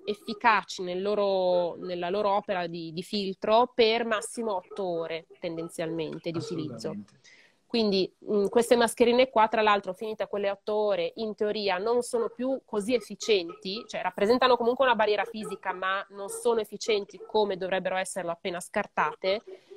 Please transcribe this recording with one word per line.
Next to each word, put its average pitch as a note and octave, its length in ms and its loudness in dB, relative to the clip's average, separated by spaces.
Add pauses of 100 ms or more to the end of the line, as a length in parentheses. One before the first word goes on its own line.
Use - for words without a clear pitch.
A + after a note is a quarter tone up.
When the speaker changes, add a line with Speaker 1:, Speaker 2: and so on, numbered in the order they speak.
Speaker 1:
efficaci G#3 760 0
nel F3+ 200 -4
loro, F#3+ 720 2
nella F3 320 -6
loro G3+ 220 0
opera G3 360 0
di, E3+ 260 -10
di F3 100 -6
filtro G#3+ 720 0
per A3+ 320 4
massimo A3 500 -4
otto G#3 260 -8
ore, E3 440 -4 (120)
tendenzialmente, E3 920 -6
di E3 80 -4
utilizzo. D#3+ 360 -6
Speaker 2:
Assolutamente. - 440 -10 (480)
Speaker 1:
Quindi, G#3 460 2 (160)
mm, G3+ 180 2
queste A#3 300 4
mascherine A#3+ 520 4
qua, A3 180 4
tra A3+ 140 0
l'altro, G3+ 320 2
finite G#3+ 340 -8
quelle G3+ 240 -2
otto G3+ 240 -4
ore, G3+ 420 0
in G#3+ 200 -6
teoria G#3 400 0
non A#3 260 0
sono A3+ 280 -2
più B3+ 340 -4
così G#3 300 -2
efficienti, G3 920 -2
cioè E3+ 140 -8
rappresentano A#3+ 560 4
comunque A#3+ 300 2
una A#3+ 100 4
barriera G#3 280 2
fisica, G3 480 -8
ma F#3+ 380 -4
non G3 200 -12
sono A#3 300 0
efficienti G#3 640 -4
come G#3 320 2
dovrebbero F#3 400 -2
esserlo F#3 360 -4
appena F3 260 -6
scartate, F#3+ 840 -2 (340)